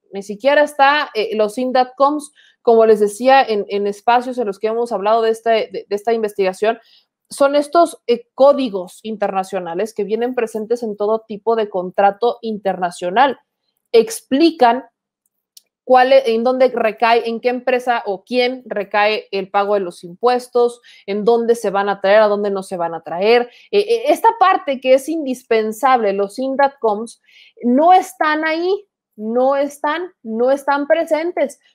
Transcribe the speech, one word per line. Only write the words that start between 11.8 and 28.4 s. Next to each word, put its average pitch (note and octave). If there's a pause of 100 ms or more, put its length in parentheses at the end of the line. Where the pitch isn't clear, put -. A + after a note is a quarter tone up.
internacional. G3 (540)
Explican C4 (960)
cuál B3+
e-, C4+
en A3+
dónde B3+
recae, A3+
en A3+
qué B3
empresa B3
o G3
quién B3
recae G#3
el G3
pago G3+
de G3+
los F3
impuestos, A#3+ (260)
en G3+
dónde A#3
se G#3+
van G3
a G3
traer, G3+
a G#3+
dónde G#3
no G3
se F#3+
van E3+
a -
traer. A3 (220)
Eh, G3+
eh, A3+
esta E4+
parte F#4
que C4
es C4+
indispensable, A#3+
los G3
indatcoms, B3+ (420)
no C#4
están D#4+